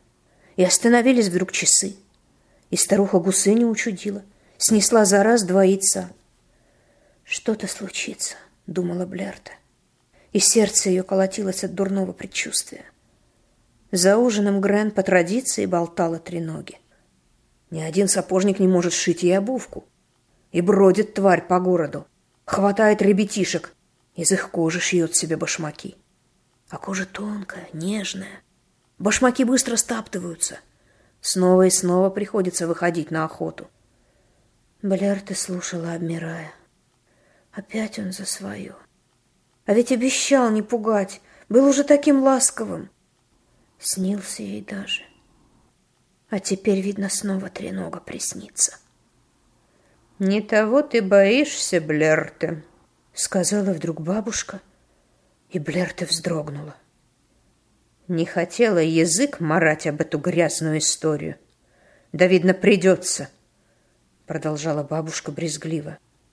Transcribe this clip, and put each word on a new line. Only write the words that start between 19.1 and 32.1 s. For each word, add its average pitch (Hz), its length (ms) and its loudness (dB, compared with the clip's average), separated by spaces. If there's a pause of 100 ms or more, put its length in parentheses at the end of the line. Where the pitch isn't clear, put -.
ей 180 120 4
обувку. 214 480 -4 (680)
И 170 80 0
бродит 196 540 4
тварь 190 300 4
по 180 140 2
городу, 165 480 -2 (380)
хватает 208 580 2
ребятишек, 196 720 0 (460)
из 165 120 0
их - 180 0
кожи 170 300 0
шьёт 170 360 0
себе 160 200 -2
башмаки. 160 600 -8 (720)
А - 80 -14
кожа 185 300 -8
тонкая, 202 680 -10
нежная. 190 680 -8 (560)
Башмаки 247 460 2
быстро 247 320 0
стаптываются. 185 840 -6 (640)
Снова 185 440 4
и 185 40 4
снова 185 400 2